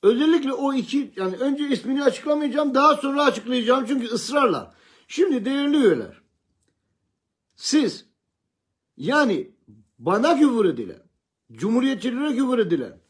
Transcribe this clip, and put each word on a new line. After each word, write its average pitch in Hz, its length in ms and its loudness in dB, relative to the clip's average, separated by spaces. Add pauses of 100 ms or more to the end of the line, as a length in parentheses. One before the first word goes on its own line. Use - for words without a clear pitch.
Özellikle 269 500 2
o 269 220 -2
iki, 262 420 -4
yani 185 200 -4
önce 277 320 -2
ismini 269 360 -2
açıklamayacağım, 294 680 0
daha 285 220 6
sonra 285 280 -2
açıklayacağım 240 640 0
çünkü 247 200 -4
ısrarla. 226 680 -2 (340)
Şimdi 294 360 0
değerli 285 320 0
üyeler, 160 440 2 (1400)
siz - 500 -2 (920)
yani 220 540 0 (480)
bana 220 400 2
küfür 247 260 4
edilen, 120 380 -4 (500)
cumhuriyetçilere 240 840 -2
küfür 254 220 0
edilen 165 500 -2